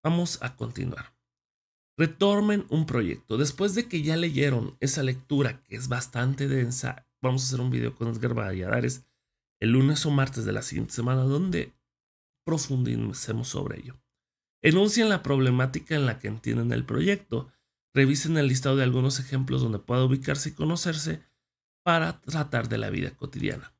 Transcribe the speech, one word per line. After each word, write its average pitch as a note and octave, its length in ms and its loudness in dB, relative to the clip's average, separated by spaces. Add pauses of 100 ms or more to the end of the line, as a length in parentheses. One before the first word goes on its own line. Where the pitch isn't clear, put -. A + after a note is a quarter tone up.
Vamos E3+ 400 0
a B2+ 140 -8
continuar. - 580 -8 (840)
Retomen G3+ 720 2
un D#3 160 2
proyecto. A2+ 500 -2
Después F#3 380 0
de A#3 120 -2
que E3 160 -4
ya D#3+ 140 0
leyeron C#3 640 0
esa C#3 220 0
lectura C3 600 0
que - 140 -12
es B2+ 120 -8
bastante B2+ 600 -2
densa, B2+ 580 -2 (140)
vamos B2+ 220 0
a C3 40 -2
hacer C3 140 -2
un B2+ 100 0
video A#2+ 240 -2
con A#2 140 -4
Edgar A#2 260 -2
Valladares G#2+ 680 -2 (560)
el A2 100 2
lunes C3+ 360 4
o D3+ 40 2
martes C3 340 0
de G2+ 60 -2
la G#2 120 -4
siguiente A2+ 300 -4
semana B2 300 0
donde D#3+ 500 0 (720)
profundicemos A#2+ 1000 -2
sobre - 320 -6
ello. - 240 -18 (580)
Enuncien G#3 480 4
la G3 140 2
problemática C3 720 2
en C#3+ 100 2
la A#2 140 0
que - 80 -10
entienden A#2 460 -2
el A#2+ 120 -2
proyecto. B2+ 680 -2 (420)
Revisen C#3+ 440 4
el C#3 100 4
listado C3 260 2
de C3+ 80 2
algunos C3 380 2
ejemplos C3 420 -2
donde A2 160 0
pueda B2 260 0
ubicarse C#3 440 0
y - 40 -8
conocerse D#3 720 -4 (600)
para E3 380 0
tratar C#3+ 460 -2
de A2+ 100 -2
la G#2+ 120 -2
vida - 260 -4
cotidiana. - 640 -6